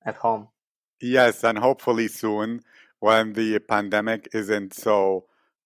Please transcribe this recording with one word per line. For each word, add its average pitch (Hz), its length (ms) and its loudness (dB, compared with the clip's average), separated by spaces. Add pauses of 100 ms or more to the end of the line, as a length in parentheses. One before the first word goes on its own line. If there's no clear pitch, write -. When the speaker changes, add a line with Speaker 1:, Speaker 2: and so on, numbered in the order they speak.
Speaker 1:
at 110 120 -6
home. 110 320 -4 (520)
Speaker 2:
Yes, 123 420 2
and 113 140 0
hopefully 117 500 0
soon, 110 540 -4 (380)
when 110 340 2
the 110 260 0
pandemic 104 760 -2
isn't 104 400 -4
so 95 520 0 (400)